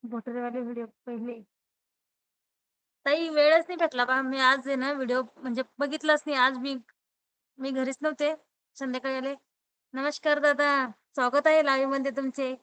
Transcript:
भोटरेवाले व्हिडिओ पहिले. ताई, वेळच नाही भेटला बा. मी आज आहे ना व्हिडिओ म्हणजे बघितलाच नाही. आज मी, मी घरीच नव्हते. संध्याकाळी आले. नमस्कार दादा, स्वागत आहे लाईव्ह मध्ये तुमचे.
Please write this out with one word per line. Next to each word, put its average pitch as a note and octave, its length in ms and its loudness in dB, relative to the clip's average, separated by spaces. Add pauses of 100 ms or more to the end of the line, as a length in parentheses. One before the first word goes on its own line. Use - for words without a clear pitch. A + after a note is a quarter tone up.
भोटरेवाले A#3+ 560 -8
व्हिडिओ A#3 240 -8 (180)
पहिले. A#3 360 -10 (1700)
ताई, D#4+ 220 0
वेळच D#4 400 4
नाही F4+ 100 -8
भेटला D#4 260 0
बा. C4 180 0
मी C4 180 -4
आज C4 260 2
आहे C#4 100 -2
ना C4 160 -2
व्हिडिओ B3+ 300 -2 (140)
म्हणजे B3 260 -4 (160)
बघितलाच D4+ 480 0
नाही. C#4+ 120 -2
आज B3+ 200 2
मी, C4+ 160 -6 (840)
मी C4+ 140 -4
घरीच C4 280 -2
नव्हते. D4+ 340 0 (420)
संध्याकाळी C4 400 -4
आले. C4+ 180 -4 (600)
नमस्कार D4 460 0
दादा, D4 280 4 (460)
स्वागत C4 320 2
आहे D#4 180 6
लाईव्ह C4+ 280 2
मध्ये C#4 240 0
तुमचे. C4 460 -4